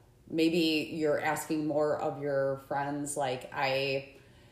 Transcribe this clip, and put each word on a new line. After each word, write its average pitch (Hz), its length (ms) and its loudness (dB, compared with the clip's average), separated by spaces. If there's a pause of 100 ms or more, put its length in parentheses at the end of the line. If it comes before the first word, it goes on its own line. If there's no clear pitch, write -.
(300)
maybe 160 640 2
you're 151 280 2
asking 151 460 -2
more 151 320 2
of 143 220 -2
your 135 460 0
friends, 143 500 -2
like, 127 360 -2
I, 135 560 0 (420)